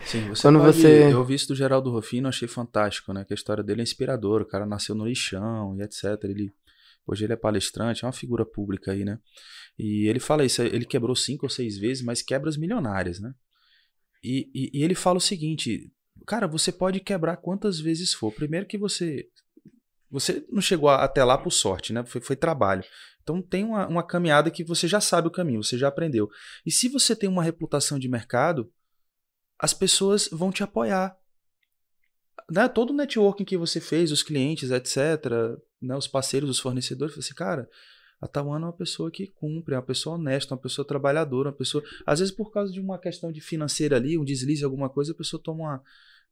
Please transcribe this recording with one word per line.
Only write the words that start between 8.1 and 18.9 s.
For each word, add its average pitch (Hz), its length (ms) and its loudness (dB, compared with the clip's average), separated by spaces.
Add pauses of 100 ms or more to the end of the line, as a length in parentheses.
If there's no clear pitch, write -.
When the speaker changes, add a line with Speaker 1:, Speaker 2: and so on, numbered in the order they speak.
Speaker 1:
figura 117 320 -2
pública 98 460 -6
aí, 98 140 -2
né? 101 140 -6 (580)
E 104 300 0
ele 117 120 2
fala 151 260 2
isso, 123 180 0
ele 120 220 0
quebrou 123 300 0
cinco 135 300 -4
ou 127 40 -6
seis 113 280 -6
vezes, 123 260 -2
mas 120 180 -4
quebras 147 360 -2
milionárias, 107 640 -2
né? 120 140 -10 (920)
E, 131 320 -4
e, 135 240 -4
e 143 40 0
ele 175 120 2
fala 180 220 2
o 180 40 -2
seguinte: 156 720 -4 (340)
cara, 214 220 -2
você 160 240 -2
pode 190 280 -2
quebrar 175 380 -2
quantas 190 420 -4
vezes 165 340 -2
for. 110 180 -2
Primeiro 156 340 -4
que 214 120 -8
você, 180 500 -4 (840)